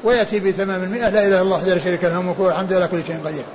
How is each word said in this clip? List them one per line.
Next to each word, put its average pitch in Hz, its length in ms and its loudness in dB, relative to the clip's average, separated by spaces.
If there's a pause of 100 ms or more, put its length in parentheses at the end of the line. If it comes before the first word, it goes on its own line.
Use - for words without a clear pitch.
ويأتي 220 360 2
بتمام 190 440 -2
المائة: 220 260 -2
"لا - 0 -
إله 202 180 2
إلا 190 140 4
الله 190 160 2
وحده 180 160 0
لا 175 60 2
شريك 175 240 -2
له، 175 60 2
له 170 100 -2
الملك 180 200 -2
وله 185 100 4
الحمد، 185 240 0
على 180 140 2
كل 170 200 -2
شيء 160 180 -6
قدير". 151 180 -6 (100)